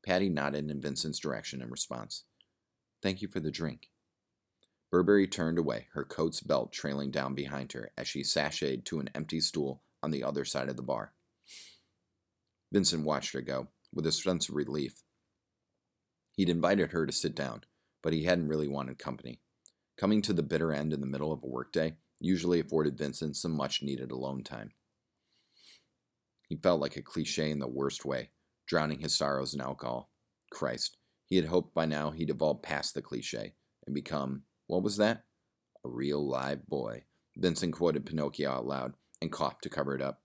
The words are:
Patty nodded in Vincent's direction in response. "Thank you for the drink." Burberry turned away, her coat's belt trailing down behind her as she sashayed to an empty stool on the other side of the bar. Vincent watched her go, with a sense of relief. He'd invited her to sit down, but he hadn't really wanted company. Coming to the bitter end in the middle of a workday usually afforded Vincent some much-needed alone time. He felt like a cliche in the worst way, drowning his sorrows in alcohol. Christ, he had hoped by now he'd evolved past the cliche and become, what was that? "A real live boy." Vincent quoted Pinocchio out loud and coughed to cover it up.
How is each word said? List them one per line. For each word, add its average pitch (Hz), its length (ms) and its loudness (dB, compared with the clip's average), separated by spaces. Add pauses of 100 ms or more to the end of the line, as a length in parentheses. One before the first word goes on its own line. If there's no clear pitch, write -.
Patty 92 240 4
nodded 73 420 0
in 71 100 -4
Vincent's 71 380 -4
direction 65 420 -6
in 60 100 -10
response. - 540 -6 (760)
"Thank 98 180 0
you 104 60 -6
for 90 140 -4
the 76 100 0
drink." - 400 -6 (1000)
Burberry 95 360 8
turned 82 320 0
away, 64 340 0
her 71 120 -4
coat's - 360 -2
belt 67 320 0
trailing 71 380 -2
down 67 240 0
behind 69 380 -6
her 57 240 -10
as 62 100 -6
she - 160 -4
sashayed 71 640 0
to 80 160 -2
an 65 80 -4
empty 80 320 -4
stool 69 420 0 (200)
on 78 100 0
the 67 100 -2
other 69 220 -2
side 67 240 -2
of 64 80 -4
the 64 60 -8
bar. 62 320 -4 (1600)
Vincent 87 340 4
watched 73 280 0
her 67 80 -2
go, 65 280 -4 (240)
with 80 140 0
a 80 60 4
sense 90 360 0
of 73 60 -8
relief. 71 480 -2 (1300)
He'd 90 160 4
invited 85 420 4
her 82 140 2
to - 60 -2
sit - 220 0
down, 62 300 -6 (380)
but 82 100 2
he 80 120 0
hadn't 87 240 4
really 76 200 2
wanted 67 300 -4
company. 62 420 -10 (560)
Coming 104 260 4
to 101 120 2
the 82 80 2
bitter 80 300 2
end 76 200 0
in 71 80 0
the 69 60 -4
middle 71 260 -2
of 73 100 -4
a 69 40 -10
workday 80 500 -2 (220)
usually 87 420 4
afforded 76 380 2
Vincent 73 360 -2
some 82 180 -2
much-needed 69 580 -2
alone 65 340 -4
time. 55 300 -10 (1700)
He 82 100 -6
felt 80 260 4
like 71 160 -4
a - 40 -10
cliche 78 480 -2
in 73 100 -2
the 65 60 -4
worst 67 380 -2
way, 65 260 -4 (360)
drowning 76 340 0
his 76 140 0
sorrows 69 400 0
in 71 80 -4
alcohol. 62 500 -6 (380)
Christ, - 480 -4 (260)
he 92 120 2
had 82 100 6
hoped 87 260 2
by 82 140 2
now 76 240 0
he'd 80 180 -4
evolved 78 340 2
past - 300 -2
the 71 80 -4
cliche 57 540 -8 (320)
and 71 80 -6
become, 71 500 -4 (220)
what 90 160 0
was 101 160 0
that? 110 280 4 (560)
"A - 60 -8
real 69 340 0
live 67 440 -2
boy." 58 400 -4 (280)
Vincent 85 380 2
quoted 76 320 2
Pinocchio 73 460 0
out 64 160 -2
loud 67 320 -4 (240)
and 78 100 -4
coughed - 300 -2
to - 80 -8
cover 69 240 -2
it 65 80 -2
up. - 220 -4